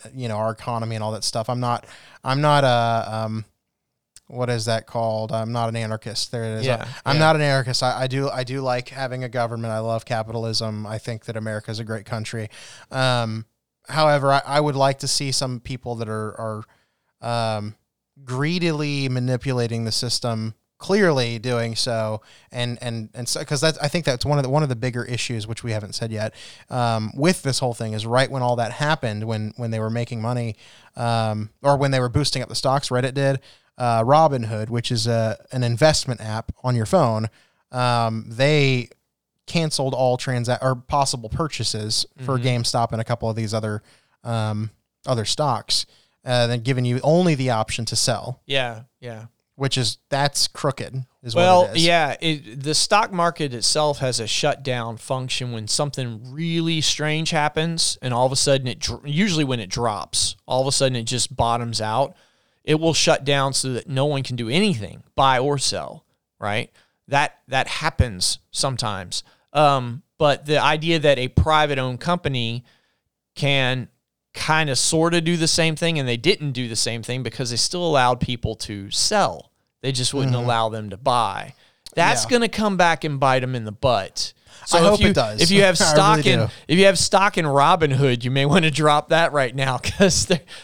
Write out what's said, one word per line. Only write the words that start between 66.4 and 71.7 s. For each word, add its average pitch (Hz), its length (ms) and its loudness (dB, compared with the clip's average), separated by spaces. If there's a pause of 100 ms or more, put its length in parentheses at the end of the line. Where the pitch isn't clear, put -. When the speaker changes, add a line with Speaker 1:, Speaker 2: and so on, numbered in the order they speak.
Speaker 2:
That, 139 300 0 (100)
that 131 200 -2
happens 123 720 -2 (100)
sometimes. 107 720 -4 (320)
Um, 139 480 2 (160)
but 147 300 2
the 147 100 2
idea 156 400 2
that 143 220 4
a 127 80 -2
private-owned 139 720 2